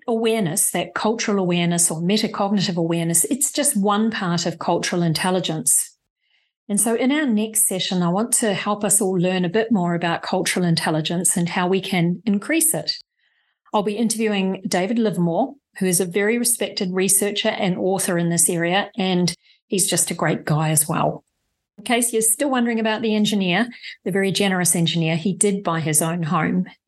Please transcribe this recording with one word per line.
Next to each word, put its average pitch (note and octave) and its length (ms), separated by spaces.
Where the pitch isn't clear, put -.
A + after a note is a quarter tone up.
awareness, A3 640
that - 220
cultural G#3+ 460
awareness F3 500
or D#3+ 120
metacognitive G3+ 720
awareness, E3+ 480
it's - 300
just B3 240
one G#3 340
part F3 340
of E3+ 140
cultural F3 420
intelligence. E3+ 960
And G3+ 140
so A#3 120
in B3 160
our D4+ 160
next A3 420
session, F#3 360
I E3+ 60
want G#3+ 240
to G#3+ 200
help G#3 300
us G3+ 160
all F#3+ 180
learn F3+ 280
a F3 40
bit A3 220
more F3 240
about E3+ 280
cultural F#3 420
intelligence E3 720
and F3 100
how F3+ 220
we F#3+ 100
can F3+ 460
increase A3+ 480
it. - 180
I'll G#3+ 80
be G3+ 140
interviewing G#3 720
David G3 320
Livermore, F3 560
who F#3+ 60
is F#3 140
a G3 60
very G3+ 320
respected G3+ 560
researcher G3+ 560
and G3 280
author F#3+ 400
in E3+ 120
this E3+ 200
area, F3 480
and F3+ 360
he's F#3+ 220
just - 220
a F3 40
great D#3 300
guy D#3 240
as D#3 180
well. D#3 360
In G#3+ 60
case A#3+ 300
you're A3 80
still C#4+ 280
wondering A#3+ 300
about A3 220
the G#3+ 140
engineer, G3+ 520
the G3 80
very G3 200
generous F#3 440
engineer, E3 400
he E3 180
did G3+ 300
buy E3 160
his D#3 220
own E3 220
home, F3 420